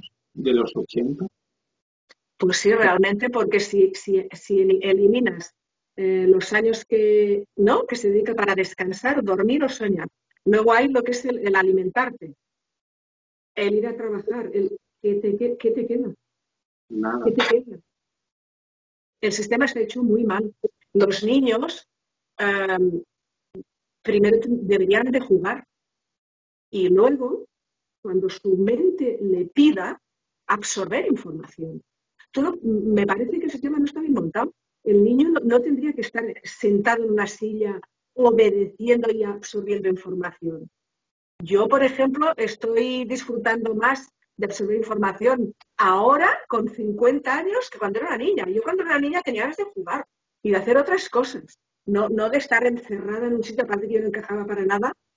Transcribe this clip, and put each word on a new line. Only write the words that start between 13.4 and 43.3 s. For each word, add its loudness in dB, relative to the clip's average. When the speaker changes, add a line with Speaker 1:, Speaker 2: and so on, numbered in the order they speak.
Speaker 2:
el 0
ir 0
a -8
trabajar, -6
el, -2
¿qué 0
te -2
que-, -2
qué 0
te -2
queda? -4
Speaker 1:
Nada. -4
Speaker 2:
¿Qué 2
te 2
queda? -16
El -2
sistema -2
está -4
hecho -4
muy 2
mal. -2
Los 2
niños, 0
em, 0
primero 4
t-, -6
deberían 2
de 2
jugar 0
y 0
luego, 2
cuando -2
su -2
mente 0
le 0
pida, 2
absorber -2
información. -6
Todo, -2
me 2
parece -4
que -6
el -4
sistema -6
no 4
está -6
bien -2
montado. -4
El 4
niño 2
no, 2
no 2
tendría -2
que -8
estar -6
sentado 0
en 0
una 0
silla -6
obedeciendo 2
y -2
absorbiendo -4
información. -6
Yo, 2
por 4
ejemplo, 2
estoy -2
disfrutando -4